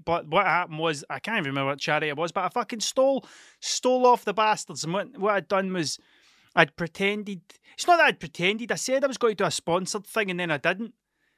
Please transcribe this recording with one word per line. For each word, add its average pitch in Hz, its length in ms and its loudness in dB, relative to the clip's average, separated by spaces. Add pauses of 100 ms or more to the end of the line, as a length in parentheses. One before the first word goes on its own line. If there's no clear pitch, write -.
But 165 220 -2
what 185 180 2
happened 170 320 0
was, 160 320 -2
I 143 80 -6
can't 220 200 -4
even 147 120 -2
remember 139 220 -2
what 143 80 -6
charity 151 300 0
it 139 80 -4
was, 165 140 -2
but 190 120 -2
I 180 60 -2
fucking 226 320 -6
stole, 262 440 0 (340)
stole 254 460 0
off 247 200 6
the 202 80 -2
bastards. 196 500 0
And 160 100 -4
what, 196 240 -4
what 202 160 0
I'd 190 140 0
done 190 260 0
was, 160 240 -2 (580)
I'd 165 200 4
pretended, 196 640 -4 (320)
it's - 140 -4
not 349 100 8
that 311 80 6
I'd 247 140 2
pretended, 202 520 -2
I 196 40 0
said 262 280 -2
I 285 40 0
was 254 100 -4
going 226 140 2
to 196 120 -2
do 175 40 2
a 151 40 0
sponsored 185 540 -2
thing 208 240 -2
and 175 100 -4
then 175 120 -2
I 147 60 0
didn't. 185 360 -2 (440)